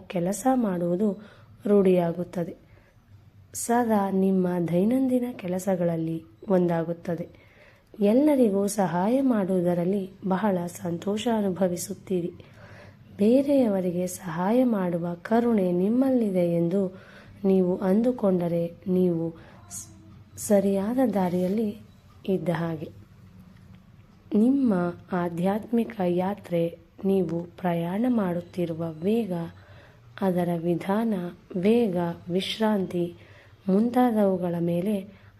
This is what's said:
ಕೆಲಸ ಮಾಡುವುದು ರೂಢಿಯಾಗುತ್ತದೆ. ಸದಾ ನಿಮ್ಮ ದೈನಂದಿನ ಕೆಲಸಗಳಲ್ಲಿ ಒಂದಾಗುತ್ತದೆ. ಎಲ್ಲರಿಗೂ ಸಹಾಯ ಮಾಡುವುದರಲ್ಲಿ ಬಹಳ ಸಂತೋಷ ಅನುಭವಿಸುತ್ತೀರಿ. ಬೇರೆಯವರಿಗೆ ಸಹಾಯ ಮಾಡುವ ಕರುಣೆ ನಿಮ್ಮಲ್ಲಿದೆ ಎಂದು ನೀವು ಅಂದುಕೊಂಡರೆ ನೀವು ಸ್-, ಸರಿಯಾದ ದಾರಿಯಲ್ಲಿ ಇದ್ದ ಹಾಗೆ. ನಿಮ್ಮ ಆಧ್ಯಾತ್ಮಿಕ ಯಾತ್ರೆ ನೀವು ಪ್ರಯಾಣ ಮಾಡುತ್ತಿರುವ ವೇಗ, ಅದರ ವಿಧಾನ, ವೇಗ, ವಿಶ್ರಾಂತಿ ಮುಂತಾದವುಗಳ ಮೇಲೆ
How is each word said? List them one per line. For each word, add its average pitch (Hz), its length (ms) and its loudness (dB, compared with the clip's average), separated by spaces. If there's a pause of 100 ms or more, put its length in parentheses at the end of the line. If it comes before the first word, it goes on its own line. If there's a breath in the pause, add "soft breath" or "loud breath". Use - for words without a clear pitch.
ಕೆಲಸ 190 460 -4
ಮಾಡುವುದು 190 760 -2 (360 loud breath)
ರೂಢಿಯಾಗುತ್ತದೆ. 180 880 2 (1000 soft breath)
ಸದಾ 220 560 0
ನಿಮ್ಮ 190 380 2 (200)
ದೈನಂದಿನ 247 640 2
ಕೆಲಸಗಳಲ್ಲಿ 170 960 -2 (240)
ಒಂದಾಗುತ್ತದೆ. 170 920 0 (580 soft breath)
ಎಲ್ಲರಿಗೂ 220 680 4
ಸಹಾಯ 196 540 0
ಮಾಡುವುದರಲ್ಲಿ 190 880 0 (180)
ಬಹಳ 190 380 0
ಸಂತೋಷ 180 640 -6 (100)
ಅನುಭವಿಸುತ್ತೀರಿ. 180 960 -2 (840 loud breath)
ಬೇರೆಯವರಿಗೆ 208 920 2
ಸಹಾಯ 180 560 0
ಮಾಡುವ 180 440 0 (140)
ಕರುಣೆ 226 500 2
ನಿಮ್ಮಲ್ಲಿದೆ 202 840 2
ಎಂದು 180 460 0 (440 loud breath)
ನೀವು 185 320 4
ಅಂದುಕೊಂಡರೆ 185 960 0 (160)
ನೀವು 175 480 0 (360 loud breath)
ಸ್-, - 680 -18
ಸರಿಯಾದ 202 600 0 (140)
ದಾರಿಯಲ್ಲಿ 185 640 -2 (500)
ಇದ್ದ 180 220 -2
ಹಾಗೆ. 165 400 -4 (1500)
ನಿಮ್ಮ 247 380 4 (380)
ಆಧ್ಯಾತ್ಮಿಕ 196 960 -2
ಯಾತ್ರೆ 175 720 -2 (260)
ನೀವು 175 380 0
ಪ್ರಯಾಣ 175 640 -4
ಮಾಡುತ್ತಿರುವ 175 840 -2
ವೇಗ, 190 420 -2 (880 loud breath)
ಅದರ 180 360 0
ವಿಧಾನ, 190 560 -2 (420)
ವೇಗ, 208 420 2 (320)
ವಿಶ್ರಾಂತಿ 185 840 -2 (520 loud breath)
ಮುಂತಾದವುಗಳ 208 920 2
ಮೇಲೆ 180 480 -2 (320 loud breath)